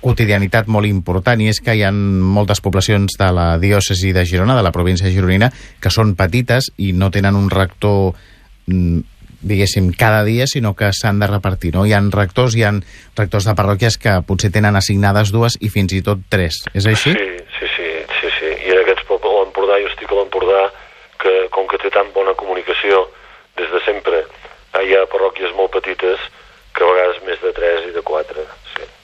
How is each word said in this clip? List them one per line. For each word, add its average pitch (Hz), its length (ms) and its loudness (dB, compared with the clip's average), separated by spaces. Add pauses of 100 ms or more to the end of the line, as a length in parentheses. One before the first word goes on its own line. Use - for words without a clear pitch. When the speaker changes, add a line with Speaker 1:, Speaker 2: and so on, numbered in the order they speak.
Speaker 1:
quotidianitat 104 680 2
molt 107 180 2
important, 98 540 0
i 107 80 2
és 104 160 -2
que 117 100 0
hi 107 80 2
ha 98 100 2
moltes 98 680 2
poblacions 98 560 0
de 95 160 2
la 87 140 2 (120)
diòcesi 95 540 0
de 90 140 4
Girona, 92 300 2
de 117 60 2
la 87 100 2
província 90 360 0
gironina, 92 420 2 (300)
que 95 100 0
són 107 260 2
petites 117 600 0
i 98 160 -2
no 92 180 2
tenen 98 260 2
un 101 120 2
rector, 95 640 0 (540)
mm, 87 340 0 (400)
diguéssim, 95 560 0
cada 110 280 4
dia, 117 220 0
sinó 113 280 -2
que 104 180 0
s'han 101 280 0
de 104 60 2
repartir, 95 480 -2
no? 95 120 2
Hi 107 80 2
ha 101 60 2 (100)
rectors, 104 460 0
hi 113 80 2
ha 104 80 2 (440)
rectors 101 280 -2
de 110 100 2
parròquies 101 440 0
que 98 280 0
potser 95 260 0
tenen 104 240 2
assignades 101 560 2
dues 117 280 0
i 107 100 -2
fins 95 220 0
i 95 100 -2
tot 101 160 -2 (100)
tres. 90 360 -2 (100)
És 98 120 -2
així? 110 260 2
Speaker 2:
Sí, 101 160 -2 (300)
sí, - 80 -8 (100)
sí, - 120 -6 (320)
sí, - 80 -4 (100)
sí. - 80 -6 (220)
I - 40 2
en 92 120 6
aquests 92 200 0
pobles, 92 280 -2
l'Empordà, 98 480 0
jo 98 80 -4
estic - 240 -10
a - 40 -2
l'Empordà, 98 540 0 (480)
que 95 320 2
com 95 160 -2
que 95 120 -2
té - 120 -4
tan 101 220 0
bona 95 220 0
comunicació 95 720 -2 (480)
des 85 140 -6
de 87 140 -2
sempre, 90 400 -2 (600)
hi 95 100 0
ha 95 120 4
parròquies 95 500 -2
molt 95 160 -2
petites 92 460 -2 (560)
que - 80 0
a 87 80 4
vegades 90 340 2
més 87 160 -8
de 90 120 -2
tres 85 340 -2
i 87 60 -12
de 82 100 -6
quatre, 78 400 -6 (320)
sí. - 80 -12 (220)